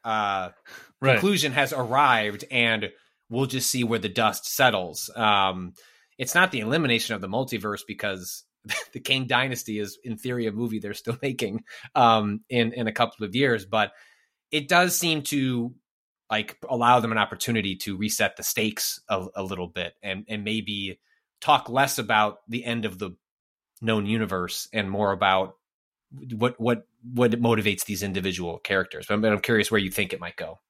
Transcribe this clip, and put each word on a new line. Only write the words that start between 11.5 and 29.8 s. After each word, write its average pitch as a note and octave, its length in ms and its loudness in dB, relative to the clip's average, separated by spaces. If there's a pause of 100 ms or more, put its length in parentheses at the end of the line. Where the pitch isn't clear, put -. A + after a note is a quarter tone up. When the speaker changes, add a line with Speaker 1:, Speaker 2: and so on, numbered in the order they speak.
Speaker 1:
um, A2 560 4
in, A#2+ 240 2
in A#2+ 140 -2
a G#2+ 60 -2
couple A2+ 320 -2
of F#2+ 100 -8
years, A#2+ 300 2
but G#2 260 0 (580)
it D3 200 -4
does F3 280 4
seem D#3+ 260 0
to, B2+ 520 0 (540)
like, G#2+ 280 -2 (120)
allow B2 320 6
them A2+ 100 -2
an A2 60 -2
opportunity G#2 580 -2
to F#2+ 220 -8
reset G#2 400 -2
the F#2+ 60 -12
stakes - 680 -4
a, F#2+ 260 -2
a G2 80 -6
little F2+ 240 -6
bit E2+ 340 -8
and, G2+ 280 -8
and G#2 160 -8
maybe G2+ 540 -6 (420)
talk - 260 4
less C3 300 0
about G#2+ 400 2 (100)
the A#2 160 -6
end A#2 220 -4
of F#2+ 120 -6
the F#2 140 -6 (680)
known A2 240 2
universe F#2+ 680 -2
and G#2 180 -2
more G2+ 220 0
about F#2+ 440 2 (760)
what, A#2+ 300 0
what, A2+ 260 0 (160)
what A#2+ 280 4
motivates A2+ 520 2
these G2 200 -4
individual F#2 560 -4
characters. - 480 -2
But G#2 80 0
I'm, G#2+ 60 0
but A2 120 4
I'm G2+ 80 0
curious G#2+ 280 2
where G#2+ 120 4